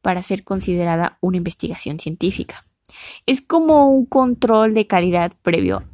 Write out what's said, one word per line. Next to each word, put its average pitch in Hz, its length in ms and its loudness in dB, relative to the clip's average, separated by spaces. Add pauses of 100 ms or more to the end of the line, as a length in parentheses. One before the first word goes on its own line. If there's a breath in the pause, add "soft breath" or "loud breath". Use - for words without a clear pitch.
para 180 200 -2
ser 214 220 -6
considerada 175 800 -4
una 185 160 0
investigación - 600 -8
científica. - 640 -6 (640 loud breath)
Es 262 160 0
como 311 480 4
un 269 160 4
control 226 720 2
de 214 120 0
calidad 175 540 0
previo 98 540 -2